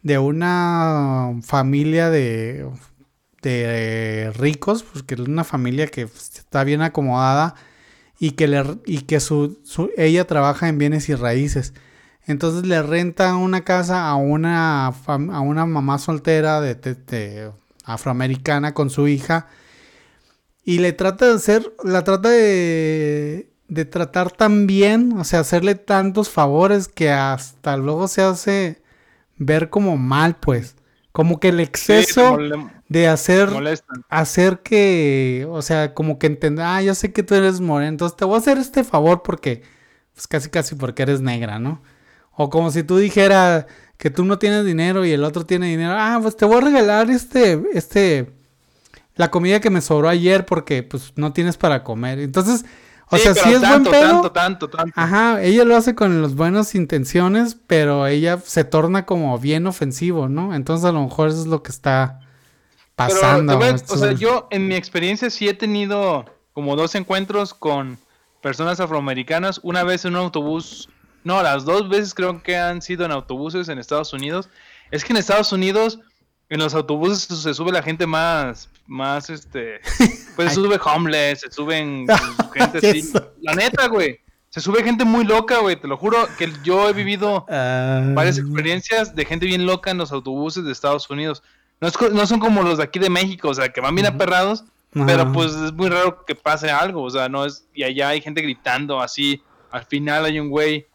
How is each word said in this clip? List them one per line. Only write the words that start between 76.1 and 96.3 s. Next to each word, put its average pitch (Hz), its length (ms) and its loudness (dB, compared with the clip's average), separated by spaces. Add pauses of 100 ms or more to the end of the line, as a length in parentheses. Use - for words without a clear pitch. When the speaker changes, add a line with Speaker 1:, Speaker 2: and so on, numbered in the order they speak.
Speaker 2:
en 151 120 -6
los 156 140 -2
autobuses 156 500 -2
se, 175 120 -10
se 151 180 -4
sube 165 180 -4
la 170 100 0
gente 160 240 -4
más, 160 640 -2 (140)
más, 139 440 -6
este, 120 520 -12
Speaker 1:
<laughs> - 540 -2
Speaker 2:
pues, 170 160 0
se 147 80 0
Speaker 1:
Ay. 196 40 2
Speaker 2:
sube 202 200 2
homeless, 151 560 0
se 131 100 -18
suben, 147 560 -6
Speaker 1:
<laughs> 214 100 4
Speaker 2:
pues, - 360 -4
gente 139 260 -2
así. 185 220 4
Speaker 1:
Eso. - 400 -4
Speaker 2:
La 156 140 -4
neta, 247 340 0
güey, 175 320 -2 (300)
se 165 100 -12
sube 202 220 0
gente 233 220 0
muy 226 200 4
loca, 226 360 2
güey, 190 200 0
te 143 80 -10
lo 139 80 -6
juro 226 400 0
que 165 160 -4 (100)
yo 185 260 4
he 208 40 2
vivido 202 560 -2
Speaker 1:
Ah. 131 640 0
Speaker 2:
varias 139 240 2
experiencias 165 760 -4
de 156 100 -2
gente 165 220 -6
bien 185 200 -2
loca 185 240 -2
en 185 80 -4
los 151 140 -6
autobuses 143 520 -8
de 143 80 -6
Estados 143 380 -2
Unidos. 147 320 -6 (380)
No 165 80 -2
es 165 80 -6
co-, 233 140 2
no 208 160 2
son 226 140 2
como 214 220 2
los 170 160 0
de 156 60 0
aquí 147 140 -8
de 185 120 2
México, 180 380 -2
o 139 60 -2
sea, 131 160 -2
que 127 100 -8
van 139 140 -2
bien 190 120 2
Speaker 1:
Ujú. - 100 0
Speaker 2:
aperrados, 185 480 0 (300)
Speaker 1:
Ajá. 143 120 0
Speaker 2:
pero, 131 260 2
pues, 160 220 0
es 156 180 -6
muy 175 160 -2
raro 175 380 0
que 156 80 -6